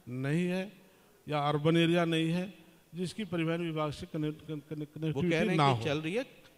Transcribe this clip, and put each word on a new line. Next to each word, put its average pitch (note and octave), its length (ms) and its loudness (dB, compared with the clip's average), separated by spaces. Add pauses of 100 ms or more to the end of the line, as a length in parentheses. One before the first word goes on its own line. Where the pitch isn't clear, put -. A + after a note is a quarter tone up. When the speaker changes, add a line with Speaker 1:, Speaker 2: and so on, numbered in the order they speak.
Speaker 1:
नहीं C#3 380 -2
है F#3 400 -6 (420)
या D3 100 -2
urban D3 380 2
area E3+ 280 4
नहीं E3 260 2
है F3+ 240 -4 (400)
जिसकी F#3 300 -6
परिवहन E3 360 -2
विभाग D#3 320 -2
से - 140 -12
कनेक्ट-, D3+ 400 -4
कनेक्ट-, D3+ 220 -10
कनेक्ट-, D3+ 280 -10
Speaker 2:
वो D#3 160 -2
कह - 0 -
रहे C#3+ 40 -4 (100)
Speaker 1:
कनेक्टिविटी E3+ 220 2
Speaker 2:
हैं E3 80 2
Speaker 1:
ना C#3+ 160 6
Speaker 2:
कि A#2 60 2
Speaker 1:
हो। A2 60 -4
Speaker 2:
चल D3+ 140 0
रही D#3+ 160 -4
है, B3 80 -2 (360)